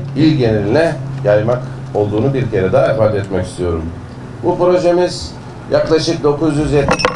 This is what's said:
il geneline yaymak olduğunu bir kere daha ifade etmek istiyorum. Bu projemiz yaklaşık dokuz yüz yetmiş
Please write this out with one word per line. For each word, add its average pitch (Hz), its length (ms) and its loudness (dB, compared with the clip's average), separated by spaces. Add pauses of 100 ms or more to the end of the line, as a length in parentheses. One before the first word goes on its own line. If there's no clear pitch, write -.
(160)
il 147 200 4
geneline 117 560 2 (320)
yaymak 107 340 2 (360)
olduğunu 104 400 0
bir 110 160 -2
kere 95 220 0
daha 131 200 2
ifade 107 260 2
etmek 92 280 -4
istiyorum. 85 360 -4 (640)
Bu 175 140 0
projemiz 175 720 2 (400)
yaklaşık 147 520 2
dokuz 147 340 2
yüz 143 140 0
yetmiş - 320 2 (120)